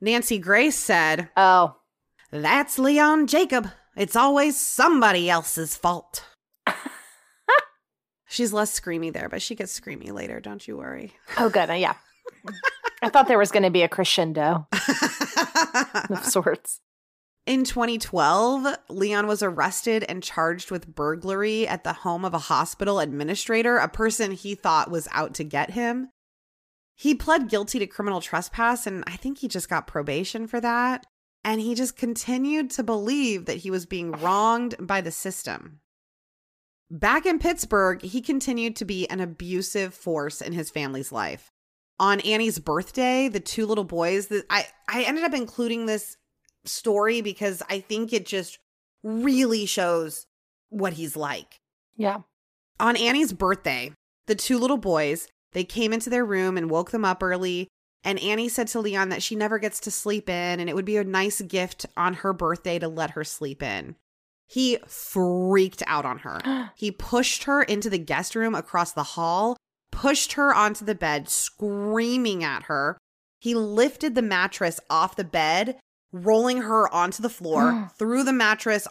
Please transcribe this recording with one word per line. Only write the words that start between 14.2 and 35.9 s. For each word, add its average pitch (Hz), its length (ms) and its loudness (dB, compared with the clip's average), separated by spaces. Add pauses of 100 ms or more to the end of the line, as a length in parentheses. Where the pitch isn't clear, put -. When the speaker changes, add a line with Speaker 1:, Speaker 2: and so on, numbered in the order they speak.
Speaker 1:
<laughs> 285 1400 0
Speaker 2:
of 185 140 -6
sorts. - 560 0 (640)
Speaker 1:
In 262 180 2
twenty 233 340 0
twelve, 214 680 2 (220)
Leon 208 380 0
was 208 160 0
arrested 190 680 0
and 180 140 -8
charged 170 480 -2
with 165 240 -8
burglary 190 720 -2
at - 160 -6
the 165 80 -2
home 175 320 -4
of 175 100 -2
a 165 40 -2
hospital 165 600 0
administrator, 190 800 0
a 156 120 2
person 220 440 0
he 202 220 -8
thought 160 360 2
was 165 220 -4
out 151 220 -2
to 160 100 -6
get 147 280 -2
him. 240 360 -2 (880)
He 294 180 2
pled 302 360 2
guilty 208 300 -2
to 202 60 -2
criminal 202 340 -4
trespass, 233 640 -2
and 190 200 -6
I 175 100 -10
think 269 220 -8
he 262 100 -6
just - 200 -6
got 165 180 -2
probation 165 600 -4
for 233 140 -4
that. 240 440 0 (400)
And 220 160 0
he 233 140 -2
just 254 220 -2
continued 254 720 -2
to - 120 -2
believe 220 640 0
that - 140 -4
he 190 120 -8
was 185 140 -2
being 170 280 -6
wronged 220 680 2
by 196 220 -2
the 165 80 -8
system. - 720 -10 (1080)